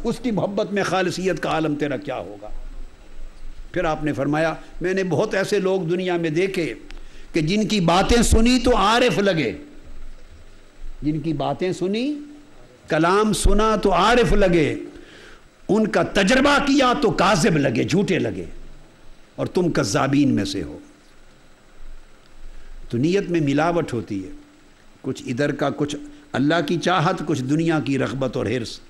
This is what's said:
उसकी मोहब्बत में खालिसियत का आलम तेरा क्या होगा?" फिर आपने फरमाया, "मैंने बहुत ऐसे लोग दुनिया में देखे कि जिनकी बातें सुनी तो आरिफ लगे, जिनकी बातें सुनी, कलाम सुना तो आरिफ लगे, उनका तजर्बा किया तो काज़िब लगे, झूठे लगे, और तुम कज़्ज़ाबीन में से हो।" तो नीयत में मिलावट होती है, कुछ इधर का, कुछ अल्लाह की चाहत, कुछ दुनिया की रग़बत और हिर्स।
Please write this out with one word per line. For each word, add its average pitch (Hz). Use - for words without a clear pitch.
उसकी 233
मोहब्बत 196
में 196
खालिसियत 180
का 156
आलम 156
तेरा 143
क्या 123
होगा?" 104
फिर 170
आपने 151
फरमाया, 151
"मैंने 190
बहुत 185
ऐसे 196
लोग 185
दुनिया 180
में 165
देखे 185
कि 165
जिनकी 208
बातें 196
सुनी 240
तो 247
आरिफ 220
लगे, 165
जिनकी 151
बातें 143
सुनी, 202
कलाम 185
सुना 214
तो 202
आरिफ 208
लगे, 170
उनका 196
तजर्बा 262
किया 262
तो 208
काज़िब 185
लगे, 131
झूठे 156
लगे, 95
और 135
तुम 180
कज़्ज़ाबीन 139
में 110
से 95
हो।" -
तो 120
नीयत 175
में 170
मिलावट 156
होती 110
है, 92
कुछ 131
इधर 139
का, 139
कुछ -
अल्लाह 147
की 170
चाहत, 180
कुछ 151
दुनिया 156
की 135
रग़बत 127
और 107
हिर्स। 117